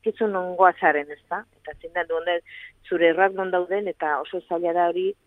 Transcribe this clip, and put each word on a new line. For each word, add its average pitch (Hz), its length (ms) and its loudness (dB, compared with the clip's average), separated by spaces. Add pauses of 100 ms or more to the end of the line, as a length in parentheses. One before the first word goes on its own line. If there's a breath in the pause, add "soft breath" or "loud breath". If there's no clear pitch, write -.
kizu 220 240 -2
nongoa 180 480 4
zaren, 147 320 0
ez 147 200 -16
da? 185 120 -6 (160)
Eta - 240 -16
zein 165 140 -16
da, 170 100 -4
duende, 165 340 -4 (440 loud breath)
zure 170 260 4
errak 190 240 2
non 190 180 -4
dauden, 185 380 -2
eta 151 320 -2
oso 175 200 -8
zaila 170 340 -2
da 175 160 4
hori 185 180 -2 (180)